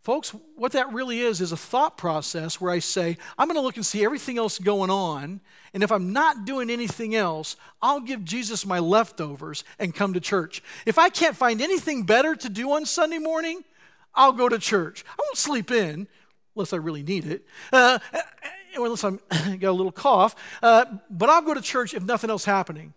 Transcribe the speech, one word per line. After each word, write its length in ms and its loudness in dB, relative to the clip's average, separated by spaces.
Folks, 280 -2
what 160 -4
that 200 0
really 280 -4
is, 200 0
is 120 -4
a 40 -6
thought 400 -2
process 640 -4
where 120 -2
I 80 0
say, 360 -2
"I'm 80 2
gonna 140 0
look 160 -2
and 100 -6
see 180 0
everything 320 -2
else 220 -2
going 320 0
on, 500 -2
and 120 0
if 80 0
I'm 200 0
not 320 2
doing 260 -4
anything 440 -4
else, 400 -2
I'll 200 2
give 240 -8
Jesus 420 -6
my 140 0
leftovers 800 0
and 160 -4
come 200 -2
to 60 -2
church. 400 -2
If 120 2
I 100 8
can't 280 2
find 260 2
anything 400 -2
better 320 4
to 140 -8
do 240 -4
on 120 0
Sunday 340 0
morning, 440 -4
I'll 200 8
go 160 2
to 100 2
church. 500 -2
I 140 -6
won't 160 -4
sleep 320 -2
in, 380 0
unless 160 -4
I 60 -2
really 260 -6
need 220 -4
it, 200 -8
uh, 280 8
or 100 -2
unless 180 -4
I'm, 160 -2
<coughs> 0 -
got 400 0
a 20 2
little 200 -2
cough, 420 4
uh, 220 8
but 200 2
I'll 120 8
go 120 -2
to 80 -4
church 320 -4
if 80 -6
nothing 260 -2
else 160 -2
happening." 520 -2